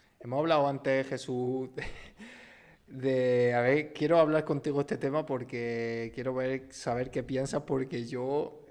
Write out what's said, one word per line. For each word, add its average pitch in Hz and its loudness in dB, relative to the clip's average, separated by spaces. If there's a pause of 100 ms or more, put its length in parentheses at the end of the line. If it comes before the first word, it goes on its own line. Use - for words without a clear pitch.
(200)
Hemos 123 -4
hablado 151 4
antes, 135 0
Jesús, 127 -4
de, - -8 (1040)
de, 127 4
a 120 4
ver, 147 2
quiero 156 4
hablar 156 6
contigo 143 0
este - -2
tema 147 0
porque 117 -4
quiero 127 -4
ver, 131 -2
saber 127 -4
qué 127 -4
piensas, 135 -2
porque 131 -2
yo, 127 -4